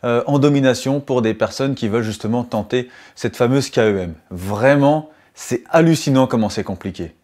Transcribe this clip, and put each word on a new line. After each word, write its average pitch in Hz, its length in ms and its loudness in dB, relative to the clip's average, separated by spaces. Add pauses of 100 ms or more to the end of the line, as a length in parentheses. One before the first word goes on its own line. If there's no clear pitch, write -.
euh, 120 220 0
en 143 120 2
domination 139 600 2
pour 127 220 -2
des 110 120 0
personnes 135 400 -4
qui 117 140 -4
veulent 113 140 -2
justement 110 420 -4
tenter 120 440 -4 (260)
cette - 220 -6
fameuse 127 340 0
K - 80 -2
E 107 200 2
M. 87 160 -8 (160)
Vraiment, 135 800 0 (240)
c'est - 360 -6
hallucinant 151 560 4
comment 113 220 0
c'est 98 160 -6
compliqué. 90 600 -10